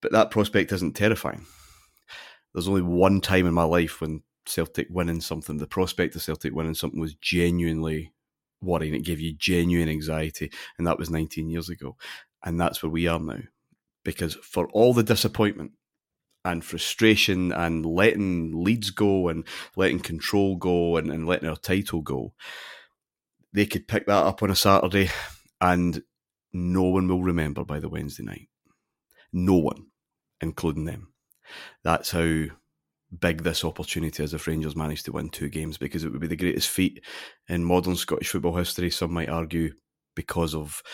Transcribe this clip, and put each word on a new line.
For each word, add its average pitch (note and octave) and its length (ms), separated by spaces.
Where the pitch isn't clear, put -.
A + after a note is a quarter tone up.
but - 100
that G#2+ 220
prospect G#2 400
isn't F2 220
terrifying. - 520
There's F2 140
only F#2+ 160
one F2+ 380
time F#2 260
in E2+ 80
my E2+ 80
life E2+ 380
when D#2+ 240
Celtic - 440
winning E2+ 300
something, D#2 380
the D2+ 100
prospect F#2 480
of D#2+ 60
Celtic D#2 300
winning D#2+ 220
something - 240
was D#2+ 160
genuinely E2 1000
worrying. D#2+ 360
It D2+ 80
gave D#2+ 160
you D#2+ 120
genuine E2+ 560
anxiety, D#2 640
and E2+ 120
that E2 100
was E2+ 100
nineteen D#2+ 420
years E2 180
ago. C#2+ 280
And E2+ 180
that's - 220
where D#2+ 80
we E2 160
are E2+ 140
now. D2+ 220
Because E2+ 320
for - 380
all B2 200
the A#2 120
disappointment G#2 640
and F2 200
frustration F#2 880
and E2 340
letting E2+ 800
leads G#2 260
go G2 380
and E2 160
letting F2+ 240
control G2 560
go F2 400
and, D#2+ 120
and D#2+ 160
letting D#2+ 240
our D#2 60
title F#2+ 460
go, C2 340
they G2+ 120
could - 220
pick - 200
that G2 200
up G2 160
on G2+ 80
a F#2+ 60
Saturday G2 520
and F2 420
no F2+ 300
one F#2 240
will F2+ 160
remember D#2 420
by D2 140
the D#2 100
Wednesday D2+ 360
night. G1+ 240
No F2+ 220
one, D#2 320
including D#2+ 440
them. - 280
That's E2 260
how D#2+ 360
big E2 240
this E2 200
opportunity D#2+ 600
is D2+ 100
if D#2 140
Rangers D#2 260
manage D2+ 300
to - 80
win D2 160
two - 200
games, D#2 300
because D#2 240
it E2 80
would C2 100
be E2 60
the E2 80
greatest F2+ 360
feat - 340
in F2 140
modern F2+ 320
Scottish - 360
football E2+ 260
history, F2 340
some F2 220
might E2 160
argue, E2 460
because D#2+ 400
of D2+ 260